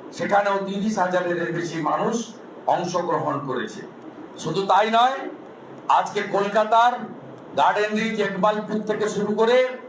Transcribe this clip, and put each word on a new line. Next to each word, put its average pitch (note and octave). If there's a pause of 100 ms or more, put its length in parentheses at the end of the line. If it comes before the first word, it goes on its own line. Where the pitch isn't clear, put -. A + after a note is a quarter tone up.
(140)
সেখানেও G3+
তিরিশ G3
হাজারের F3
বেশি D#3+
মানুষ G#3 (320)
অংশগ্রহণ D3+
করেছে। A#2+ (580)
শুধু E3
তাই G3
নয়, B3 (720)
আজকে F#3
কলকাতার G#3+ (640)
গার্ডেন G#3
রিচ, A3
একবালপুর G#3+
থেকে G#3+
শুরু G#3
করে B3 (220)